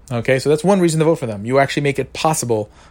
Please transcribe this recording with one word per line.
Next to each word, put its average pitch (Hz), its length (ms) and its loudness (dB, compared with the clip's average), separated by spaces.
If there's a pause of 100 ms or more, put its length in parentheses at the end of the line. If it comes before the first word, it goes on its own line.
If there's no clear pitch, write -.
(120)
okay? 123 260 0
So 202 120 0
that's 226 140 2
one 196 160 4
reason 165 180 2
to 156 80 2
vote 165 120 2
for 131 80 -8
them. 107 200 -10
You 131 120 2
actually 139 260 0
make 135 140 0
it 127 140 -6
possible 120 580 -2 (200)